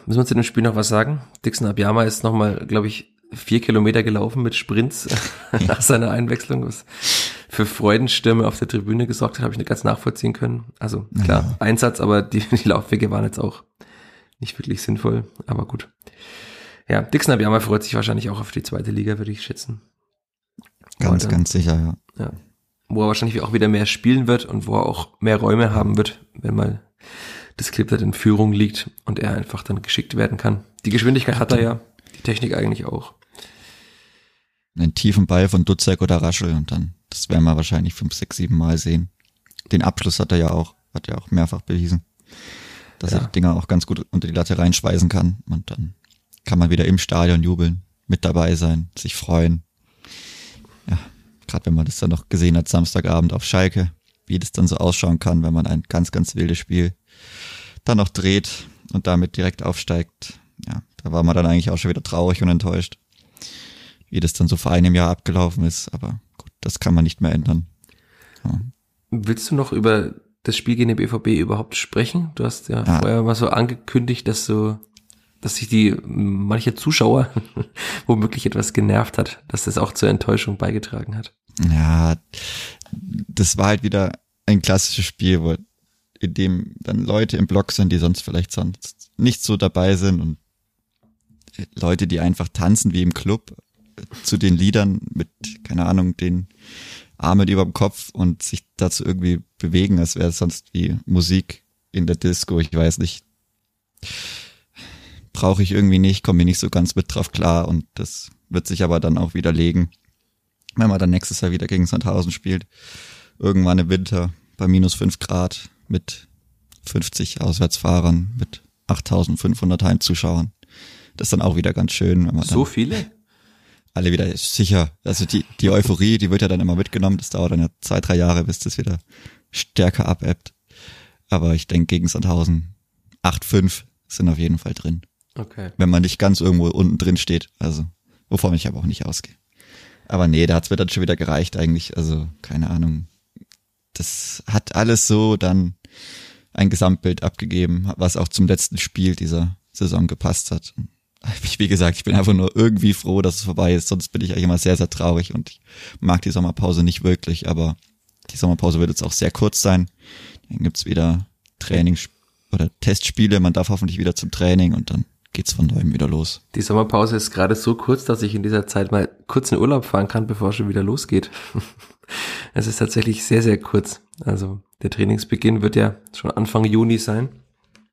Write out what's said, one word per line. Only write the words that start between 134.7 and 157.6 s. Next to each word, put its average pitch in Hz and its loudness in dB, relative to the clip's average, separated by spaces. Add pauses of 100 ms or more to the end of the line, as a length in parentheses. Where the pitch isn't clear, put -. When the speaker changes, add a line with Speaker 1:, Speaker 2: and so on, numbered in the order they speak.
Speaker 2:
drin. 85 -6 (320)
Speaker 1:
Okay. 104 -12
Speaker 2:
Wenn 90 4
man 87 6
nicht 92 0
ganz 98 4
irgendwo 87 4
unten 90 2
drin 87 2
steht. - -4
Also, 80 -4 (440)
wovon 95 0
ich 80 -2
aber - -8
auch 85 -4
nicht - -4
ausgehe. - -10 (760)
Aber 90 2
nee, 80 6
da 82 4
hat's 82 0
mir 98 0
dann 92 0
schon 95 -4
wieder 85 2
gereicht 78 -2
eigentlich. 82 0
Also, 80 -2 (120)
keine - -4
Ahnung. 82 -2 (880)
Das - -10
hat - -2
alles 113 2
so 110 4
dann 90 2 (800)
ein 95 2
Gesamtbild 92 2
abgegeben, 90 -2
was 90 0
auch 87 -2
zum - 2
letzten - 0
Spiel 92 -2
dieser 85 -2 (160)
Saison 90 0
gepasst - -4
hat. - -8 (680)
Ich, - -4
wie 101 2
gesagt, 87 4
ich - -10
bin 98 2
einfach 98 4
nur 92 2
irgendwie 110 4
froh, - 0
dass 87 0
es - -8
vorbei 90 2
ist. 82 0
Sonst 90 -4
bin - -6
ich 90 -4
eigentlich 87 0
immer 87 4
sehr, 90 4
sehr 87 0
traurig 85 -2
und - -8
ich - -20 (400)
mag 90 2
die 98 -4
Sommerpause 87 0
nicht 85 2
wirklich. 90 0
Aber 82 0 (540)